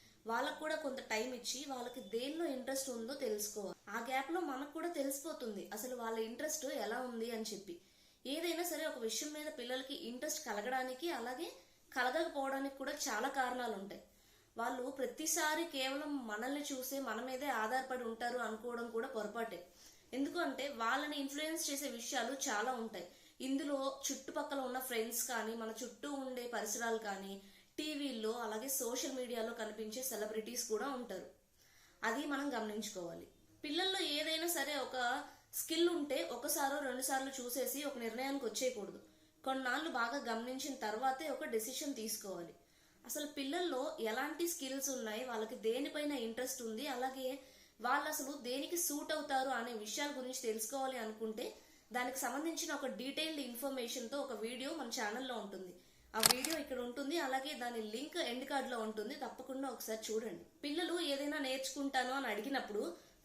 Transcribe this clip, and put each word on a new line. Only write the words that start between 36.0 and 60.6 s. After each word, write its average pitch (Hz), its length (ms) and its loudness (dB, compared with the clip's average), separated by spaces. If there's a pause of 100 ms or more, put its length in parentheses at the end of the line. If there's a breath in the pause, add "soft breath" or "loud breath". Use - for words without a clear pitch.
ఒకసారో 285 480 2
రెండుసార్లు 269 520 2
చూసేసి 247 520 0
ఒక 269 140 0
నిర్ణయానికి 254 480 0
వచ్చేయకూడదు. 208 540 0 (440 loud breath)
కొన్నాళ్ళు 262 460 2
బాగా 240 300 2
గమనించిన 247 560 -2
తర్వాతే 262 540 0
ఒక 302 160 -2
డెసిషన్ 247 500 0
తీసుకోవాలి. 190 580 -4 (520 loud breath)
అసలు 294 220 -2
పిల్లల్లో 285 540 2 (200)
ఎలాంటి 277 460 2
స్కిల్స్ 269 420 0
ఉన్నాయి, 226 360 0
వాళ్ళకి 226 300 -2
దేనిపైన 294 640 2
ఇంట్రెస్ట్ 233 420 -2
ఉంది, 226 260 -2
అలాగే 262 420 0 (500 loud breath)
వాళ్ళు 277 300 4
అసలు 294 320 -2
దేనికి 277 360 0
సూట్ 294 360 2
అవుతారు 277 360 2
అనే 240 240 0
విషయాల 226 420 0
గురించి 254 260 -4
తెలుసుకోవాలి 254 560 0
అనుకుంటే 220 480 -2 (460 loud breath)
దానికి 247 280 0
సంబంధించిన 302 540 0
ఒక 277 220 0
డీటెయిల్డ్ 285 460 0
ఇన్ఫర్మేషన్‌తో 247 800 -2
ఒక 240 220 -2
వీడియో 247 320 -2
మన 262 160 -4
ఛానల్లో 233 480 0
ఉంటుంది. 185 360 -6 (400 loud breath)
ఆ 220 120 2
వీడియో 277 340 6
ఇక్కడ 269 200 -2
ఉంటుంది, 269 400 -2
అలాగే 269 340 2
దాని 233 280 -2 (100)
లింక్ 294 320 -4
ఎండ్ 247 220 0
కార్డ్‌లో 247 340 0
ఉంటుంది, 220 360 -2
తప్పకుండా 269 540 -4
ఒకసారి 220 340 -4
చూడండి. 220 420 -2 (160)